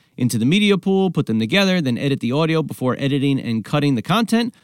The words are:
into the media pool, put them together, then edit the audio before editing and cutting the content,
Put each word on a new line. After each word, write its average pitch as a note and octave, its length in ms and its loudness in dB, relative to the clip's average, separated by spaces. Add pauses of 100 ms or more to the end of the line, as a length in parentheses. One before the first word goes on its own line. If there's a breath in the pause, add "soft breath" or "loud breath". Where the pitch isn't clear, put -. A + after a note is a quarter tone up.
(180 soft breath)
into B2 200 0
the G#2+ 80 0
media G3+ 320 4
pool, F#3+ 320 2
put E3 160 -2
them A2 140 0
together, F3+ 420 2
then B2 160 -2
edit C3+ 240 -2
the A#2+ 100 -2
audio D#3+ 320 0
before B2+ 360 -4
editing C#3 380 0
and A2+ 280 -4
cutting C#3+ 300 0
the A2 60 -2
content, A3+ 520 0 (100)